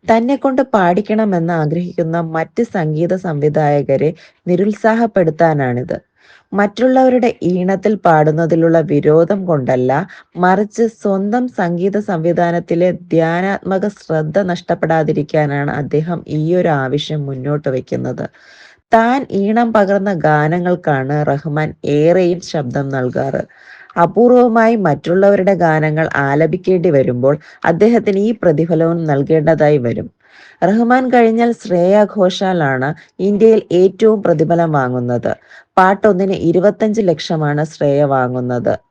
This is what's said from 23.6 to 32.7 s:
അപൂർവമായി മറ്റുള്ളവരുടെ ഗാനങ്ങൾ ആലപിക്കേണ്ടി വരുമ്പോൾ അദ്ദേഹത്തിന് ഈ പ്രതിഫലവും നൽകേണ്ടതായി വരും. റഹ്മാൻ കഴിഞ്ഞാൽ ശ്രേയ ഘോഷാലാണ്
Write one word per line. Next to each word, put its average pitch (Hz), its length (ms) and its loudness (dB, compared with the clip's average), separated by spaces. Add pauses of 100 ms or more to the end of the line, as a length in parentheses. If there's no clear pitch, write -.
അപൂർവമായി 226 800 4
മറ്റുള്ളവരുടെ 190 800 2
ഗാനങ്ങൾ 156 520 0 (100)
ആലപിക്കേണ്ടി 160 760 0
വരുമ്പോൾ 131 440 2 (300)
അദ്ദേഹത്തിന് 202 560 2
ഈ 220 120 0
പ്രതിഫലവും 165 720 0
നൽകേണ്ടതായി 151 720 2
വരും. 120 300 -4 (540)
റഹ്മാൻ 233 460 2
കഴിഞ്ഞാൽ 233 440 2
ശ്രേയ 185 520 2
ഘോഷാലാണ് 180 840 -2 (320)